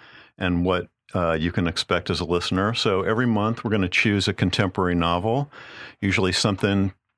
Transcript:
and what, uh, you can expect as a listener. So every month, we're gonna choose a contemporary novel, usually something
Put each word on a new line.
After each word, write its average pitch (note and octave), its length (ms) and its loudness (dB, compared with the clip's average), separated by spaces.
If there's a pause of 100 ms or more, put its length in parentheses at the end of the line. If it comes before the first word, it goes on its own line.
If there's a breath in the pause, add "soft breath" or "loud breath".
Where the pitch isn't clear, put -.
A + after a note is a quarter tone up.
(360 loud breath)
and F2+ 300 0
what, F2+ 220 0 (260)
uh, E2+ 180 2
you E2 180 0
can F2 160 0
expect F2 440 -2
as E2+ 100 -2
a E2+ 60 -2
listener. F#2 480 0
So G2 280 0
every A2 240 0
month, A2 380 0
we're G#2+ 60 -2
gonna G2 180 0
choose G#2 400 2
a G2 60 -2
contemporary F#2 600 0
novel, F2+ 560 0 (520 loud breath)
usually F#2+ 300 2
something G2 600 2 (260)